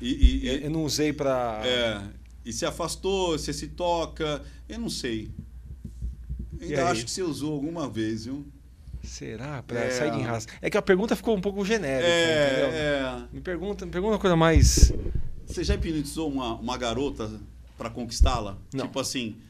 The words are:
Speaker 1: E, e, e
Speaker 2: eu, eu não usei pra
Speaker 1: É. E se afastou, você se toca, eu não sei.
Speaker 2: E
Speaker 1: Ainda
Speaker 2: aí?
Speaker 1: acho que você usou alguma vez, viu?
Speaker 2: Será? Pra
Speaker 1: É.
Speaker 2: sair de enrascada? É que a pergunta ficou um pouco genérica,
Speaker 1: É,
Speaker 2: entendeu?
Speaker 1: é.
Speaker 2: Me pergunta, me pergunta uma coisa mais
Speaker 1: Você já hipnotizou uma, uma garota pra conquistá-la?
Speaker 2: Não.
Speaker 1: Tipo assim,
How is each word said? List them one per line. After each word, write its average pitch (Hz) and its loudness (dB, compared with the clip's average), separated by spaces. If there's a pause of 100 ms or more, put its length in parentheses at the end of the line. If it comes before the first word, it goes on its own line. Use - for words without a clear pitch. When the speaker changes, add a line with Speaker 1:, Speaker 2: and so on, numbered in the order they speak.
Speaker 1:
E, 123 -4
e, 135 6
e 120 0
Speaker 2:
eu, 131 2
eu 147 -4
não 160 0
usei 147 2
pra 123 0
Speaker 1:
É. 117 0 (420)
E 117 -6
se 139 -4
afastou, 175 0
você 147 -4
se 147 -8
toca, 160 -2 (260)
eu 226 -10
não 233 -4
sei. 110 -4 (1300)
Speaker 2:
E - -12
Speaker 1:
Ainda 147 0
Speaker 2:
aí? 175 4
Speaker 1:
acho 120 -2
que - -8
você 196 -6
usou 151 -2
alguma 151 -4
vez, 110 -2
viu? 143 -8 (580)
Speaker 2:
Será? 131 -10
Pra 120 -4
Speaker 1:
É. 127 0
Speaker 2:
sair - 0
de 113 -2
enrascada? 113 -4
É 170 -2
que 175 2
a 208 4
pergunta 196 4
ficou 226 2
um 180 0
pouco 196 0
genérica, 170 2
Speaker 1:
É, 165 6
Speaker 2:
entendeu? 135 2
Speaker 1:
é. 135 -2
Speaker 2:
Me 135 -10
pergunta, 185 -6
me 165 -8
pergunta 190 0
uma 190 2
coisa 180 6
mais - 8 (540)
Speaker 1:
Você 170 -6
já 202 2
hipnotizou 156 -2
uma, 127 -2
uma 117 -6
garota 117 -2 (480)
pra 117 -8
conquistá-la? 117 0 (160)
Speaker 2:
Não. 131 -4
Speaker 1:
Tipo - -8
assim, 117 -4 (140)